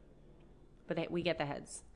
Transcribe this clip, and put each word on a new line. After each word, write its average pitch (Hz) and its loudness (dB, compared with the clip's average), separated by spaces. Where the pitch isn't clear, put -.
but 165 2
they, 165 2
we 170 2
get 160 4
the 151 4
heads. - -4